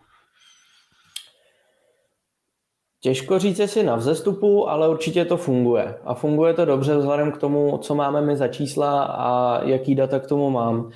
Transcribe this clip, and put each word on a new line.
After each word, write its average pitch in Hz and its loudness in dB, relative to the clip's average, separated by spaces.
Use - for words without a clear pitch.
Těžko 131 0
říct, 190 0
jestli 208 0
na 135 2
vzestupu, 202 2
ale 156 2
určitě 165 0
to 175 -2
funguje. 123 0
A 151 -6
funguje 156 2
to 170 2
dobře 143 2
vzhledem 147 0
k 143 -10
tomu, 147 0
co 143 -4
máme 147 0
my 147 0
za 131 0
čísla 143 -2
a 123 0
jaký 135 0
data 135 0
k - -10
tomu 143 0
mám. 117 -2